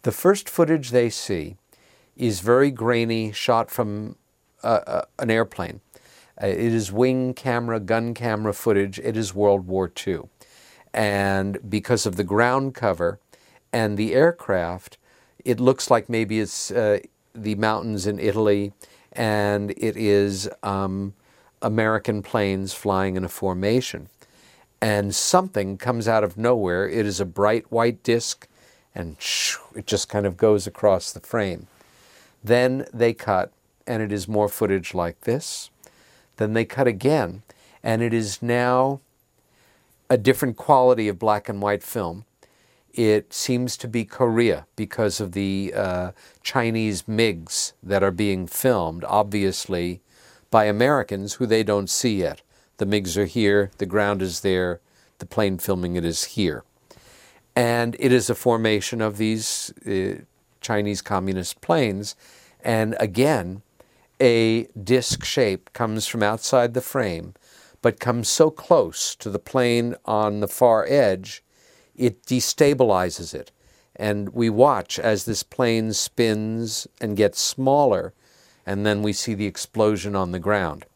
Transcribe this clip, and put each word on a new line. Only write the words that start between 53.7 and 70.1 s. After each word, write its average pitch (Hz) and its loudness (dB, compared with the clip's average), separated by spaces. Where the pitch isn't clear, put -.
the 101 -2
ground 101 0
is 90 -4
there, 90 0
the - -14
plane 98 0
filming 90 -2
it 87 -2
is 82 -2
here. 87 0
And 117 2
it 131 4
is 123 4
a 117 2
formation 113 0
of 107 -2
these, 110 -2
uh, 98 -2
Chinese 104 -2
communist 92 -4
planes. 104 0
And 110 0
again, 107 0
a 113 4
disc 120 0
shape 101 -2
comes 110 -4
from 117 -2
outside 117 2
the 127 -2
frame, 92 -4
but 117 2
comes 120 0
so 156 4
close - 0
to - -10
the 98 -4
plane 120 0
on 107 0